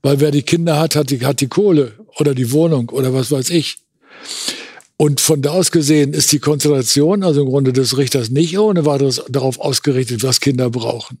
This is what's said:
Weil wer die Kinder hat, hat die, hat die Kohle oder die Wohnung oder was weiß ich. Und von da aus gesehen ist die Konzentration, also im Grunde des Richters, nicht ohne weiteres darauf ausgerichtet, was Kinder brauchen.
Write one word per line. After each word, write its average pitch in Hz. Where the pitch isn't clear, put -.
Weil 139
wer 151
die 143
Kinder 165
hat, 156
hat 143
die, 127
hat 135
die 135
Kohle 151
oder 143
die 123
Wohnung 147
oder 127
was 127
weiß 135
ich. 170
Und 147
von 147
da 147
aus 180
gesehen 151
ist 147
die 147
Konzentration, 147
also 147
im 135
Grunde 131
des 131
Richters, 127
nicht 160
ohne 202
weiteres 139
darauf 131
ausgerichtet, 127
was 127
Kinder 127
brauchen. 117